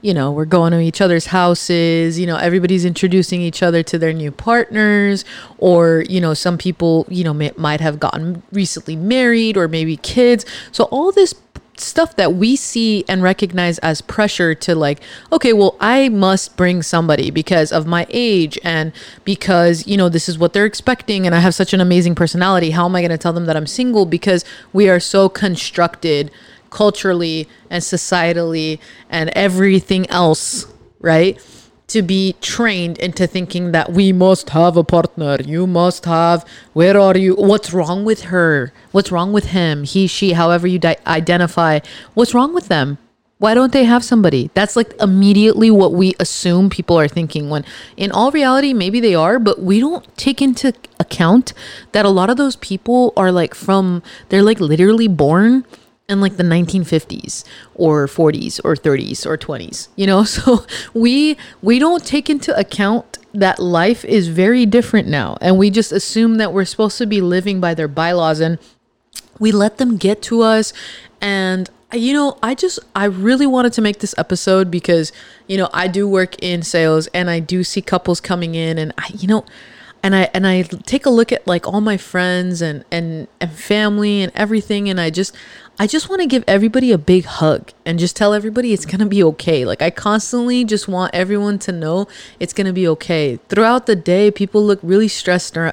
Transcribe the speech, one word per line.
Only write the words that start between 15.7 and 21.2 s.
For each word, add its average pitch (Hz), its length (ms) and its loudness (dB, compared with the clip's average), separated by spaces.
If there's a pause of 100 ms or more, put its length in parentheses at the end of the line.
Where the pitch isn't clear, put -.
I 262 300 2
must 190 480 0
bring 180 260 0
somebody 156 480 0
because 156 400 0
of 156 160 -2
my 170 220 -2
age 196 560 -2
and 160 280 -2 (320)
because, 175 640 2
you 202 120 0
know, 180 100 4
this 170 180 -2
is 165 120 -8
what 170 160 0
they're 202 100 2
expecting 208 600 -2